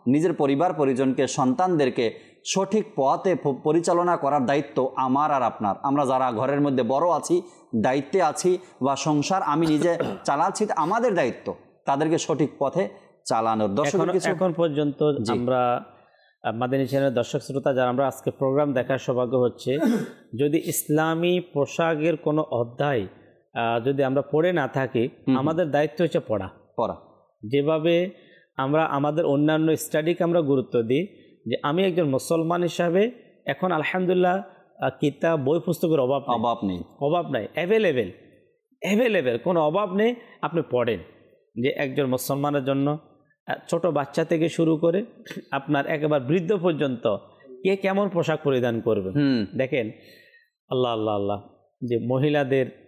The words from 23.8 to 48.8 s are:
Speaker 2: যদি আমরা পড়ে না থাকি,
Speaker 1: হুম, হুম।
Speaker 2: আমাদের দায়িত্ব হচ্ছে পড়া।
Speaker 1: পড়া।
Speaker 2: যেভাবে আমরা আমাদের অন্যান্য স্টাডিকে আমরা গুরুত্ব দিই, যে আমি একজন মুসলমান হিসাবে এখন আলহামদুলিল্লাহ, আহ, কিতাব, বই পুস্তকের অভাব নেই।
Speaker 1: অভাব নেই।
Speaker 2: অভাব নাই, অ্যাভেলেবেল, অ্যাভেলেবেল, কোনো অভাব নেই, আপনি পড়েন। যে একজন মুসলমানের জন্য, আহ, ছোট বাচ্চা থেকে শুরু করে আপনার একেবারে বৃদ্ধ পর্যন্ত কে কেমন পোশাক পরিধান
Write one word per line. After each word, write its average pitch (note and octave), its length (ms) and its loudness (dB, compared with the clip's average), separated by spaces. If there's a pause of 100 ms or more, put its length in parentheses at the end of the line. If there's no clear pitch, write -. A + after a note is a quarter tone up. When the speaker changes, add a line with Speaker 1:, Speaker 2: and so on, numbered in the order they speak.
Speaker 2:
যদি C#3 200 0
আমরা C3+ 180 2
পড়ে E3 320 2
না D3 140 0
থাকি, C3 340 -2
Speaker 1:
হুম, B2 80 0 (180)
হুম। C3 100 4
Speaker 2:
আমাদের D#3+ 340 0
দায়িত্ব D3+ 320 0
হচ্ছে D#3+ 160 0
পড়া। G2 300 -4 (280)
Speaker 1:
পড়া। G2+ 180 -2 (560)
Speaker 2:
যেভাবে D#3+ 580 2 (480)
আমরা D3 280 0
আমাদের D3+ 400 -2
অন্যান্য D#3 520 2
স্টাডিকে E3 460 -2
আমরা E3+ 180 2
গুরুত্ব C3 400 0
দিই, C3 460 -4 (180)
যে A2+ 180 -4
আমি D#3+ 200 0
একজন E3+ 260 0
মুসলমান E3 520 0
হিসাবে F3 500 0 (340)
এখন F3+ 260 -2
আলহামদুলিল্লাহ, F3+ 640 2
আহ, - 540 -6 (100)
কিতাব, D#3+ 440 0
বই D3+ 220 2
পুস্তকের D#3+ 340 0
অভাব C3 280 0
নেই। A#2+ 120 0
Speaker 1:
অভাব A#2 240 0
নেই। F2+ 200 -4 (160)
Speaker 2:
অভাব D#3 300 0
নাই, A#2 240 -4
অ্যাভেলেবেল, E3 580 0 (680)
অ্যাভেলেবেল, F#3 560 2
কোনো E3+ 240 0
অভাব F3+ 320 0
নেই, A3 220 2 (260)
আপনি E3 200 -2 (100)
পড়েন। A#2 280 0 (640)
যে C3+ 80 0
একজন C#3 360 -2
মুসলমানের C#3 600 -2
জন্য, C#3 320 0 (500)
আহ, - 80 -4 (140)
ছোট E3+ 160 0
বাচ্চা D3+ 400 -2
থেকে E3 240 0
শুরু D#3+ 280 2
করে E3+ 280 0 (460)
আপনার C#3 360 -2
একেবারে D3+ 380 0
বৃদ্ধ F3 360 0
পর্যন্ত C#3 560 0 (460)
কে F#3+ 120 2
কেমন G3 340 0
পোশাক D#3+ 340 -2
পরিধান B2 380 0